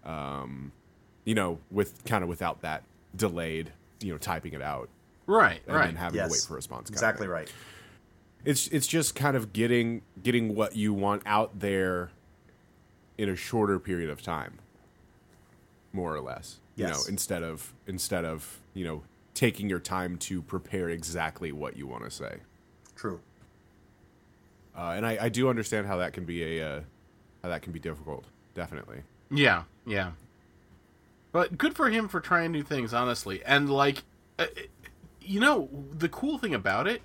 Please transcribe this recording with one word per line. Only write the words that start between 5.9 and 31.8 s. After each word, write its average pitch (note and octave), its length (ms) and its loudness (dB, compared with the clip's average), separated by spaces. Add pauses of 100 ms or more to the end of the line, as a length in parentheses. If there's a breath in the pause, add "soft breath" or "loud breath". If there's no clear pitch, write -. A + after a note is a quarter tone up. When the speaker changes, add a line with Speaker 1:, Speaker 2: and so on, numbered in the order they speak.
Speaker 1:
having F2 200 -2
Speaker 3:
Yes. F#2 120 0
Speaker 1:
to - 20 0
wait D#2 160 0
for - 60 -8
a - 20 -6
response. B1+ 340 -10
kinda G#2+ 80 -10
Speaker 3:
Exactly A2 280 2
Speaker 1:
thing. F#2 60 -4
Speaker 3:
right. D#2 220 -6 (880 loud breath)
Speaker 1:
It's, C#3 260 2
it's D3+ 180 2
just D#3+ 260 2
kind C3+ 240 2
of G#2+ 160 -4
getting, A#2 480 2 (220)
getting A#2 320 4
what G#2+ 200 0
you G#2+ 180 2
want G2+ 340 2
out G#2 320 2
there F#2 500 0 (1080)
in G#2 120 0
a F#2 60 0
shorter G2+ 420 2
period F2 320 -2
of C#2+ 140 -8
time, D#2+ 340 -4 (1400)
more F2 220 -2
or D2 60 -4
less. B1+ 360 -10 (180)
You - 120 -4
Speaker 3:
Yes. D2 180 -2
Speaker 1:
know, - 60 -10
instead F#2 320 -2
of, D#2+ 280 -8 (140)
instead F2+ 400 -2
of, D#2+ 340 -8 (140)
you F#2+ 100 -6
know, D#2 200 -6 (320)
taking G#2 340 2
your F2+ 100 0
time F2+ 380 -2
to F#2 240 -4
prepare F2+ 480 -4
exactly E2 640 -4
what D2 260 -8
you C#2 80 -10
wanna A#1 240 -10
say. G1+ 300 -10 (560)
Speaker 3:
True. F#2 240 -6 (1600)
Speaker 1:
Uh, F2 200 -4
and G#2+ 100 -2
I, A2+ 200 2
I A#2+ 40 4
do B2 200 2
understand A2 360 0
how G2 120 0
that F2 160 0
can F2+ 120 -6
be E2 320 -4
a, D2+ 200 -4
uh, D2+ 40 -8 (640)
how F2+ 60 -6
that E2 120 -4
can F2 120 -12
be E2 60 -8
difficult. D2 460 -8 (300)
Definitely. D2 480 -8 (260)
Speaker 2:
Yeah, A#2 340 6 (220)
yeah. F#2+ 280 -2 (1160)
But F3 260 2
good - 180 2
for C#4 140 4